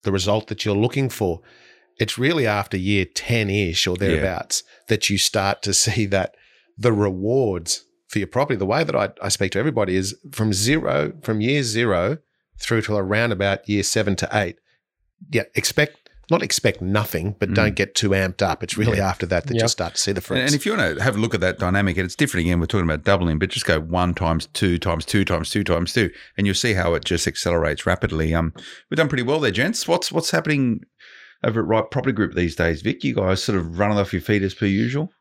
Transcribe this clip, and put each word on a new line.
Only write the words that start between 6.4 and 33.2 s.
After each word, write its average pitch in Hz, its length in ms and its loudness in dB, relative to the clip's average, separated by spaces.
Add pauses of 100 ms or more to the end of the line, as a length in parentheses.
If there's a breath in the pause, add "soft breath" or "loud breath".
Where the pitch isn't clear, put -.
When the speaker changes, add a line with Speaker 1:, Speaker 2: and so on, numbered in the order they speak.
Speaker 1:
the 113 160 2
rewards 101 920 0 (240)
for - 100 -2
your 95 100 -2
property. 135 300 0
The 95 80 0
way 120 160 2
that 151 140 -2
I, 101 140 2 (120)
I 98 60 -4
speak 98 240 0
to 95 60 0
everybody 107 360 0
is 95 200 0 (180)
from 110 200 0
zero, 135 600 0 (100)
from 107 180 -2
year 135 220 2
zero 113 560 0 (400)
through 113 240 0
to 104 140 -2
around 104 360 0
about 98 360 -2
year 101 160 2
seven 101 320 2
to - 160 -4
eight. 98 240 -2 (760)
Yeah, 113 140 0 (100)
expect, - 560 -2 (200)
not 165 120 2
expect - 400 0
nothing, 98 560 0
but 92 120 -2
Speaker 2:
Mm. 95 40 0
Speaker 1:
don't 95 220 2
get - 180 -2
too 101 160 2
amped 95 320 0
up. 90 200 -2
It's - 140 -6
really 107 220 2
Speaker 3:
Yeah. 98 100 0
Speaker 1:
after 90 180 -4
that 87 200 -2
that 127 80 -4
Speaker 3:
Yeah. 113 80 2
Speaker 1:
you'll 110 60 2
start 85 260 -4
to - 60 -4
see 101 120 0
the 101 60 -2
Speaker 2:
And, - 60 -8
Speaker 1:
fruits. - 220 -2
Speaker 2:
and 147 80 4
if 139 120 -2
you 208 60 0
wanna 92 300 0
have 110 140 0
a - 20 -2
look 110 160 0
at 98 60 0
that 92 180 0
dynamic, 95 380 2
and 95 80 0
it's 90 120 -6
different 90 300 0
again, 87 140 4
we're 80 60 2
talking 92 180 0
about 78 200 0
doubling, 90 340 2
but 92 120 0
just - 160 -6
go 80 140 2
one 87 340 0
times 82 380 0
two 87 260 2
times 82 280 -2
two 98 180 2
times 85 260 -2
two 104 140 0
times 85 280 0
two, 107 180 2 (260 loud breath)
and 101 100 0
you'll 95 80 2
see 117 200 0
how 87 200 2
it 76 100 -4
just 85 220 0
accelerates 80 600 0
rapidly. 80 480 0
Um, 82 180 0 (380 loud breath)
we've 127 80 -2
done 156 100 2
pretty 127 140 -2
well 143 180 0
there, 127 120 2
gents. 143 360 -2
What's, 170 240 0
what's 165 200 -2
happening 143 480 0 (640 loud breath)
over 113 160 0
at - 60 0
Right 110 240 0
Property 131 220 -2
Group 101 220 0
these 87 220 0
days, 82 260 0
Vic? - 220 -4
You 120 100 -2
guys 95 280 0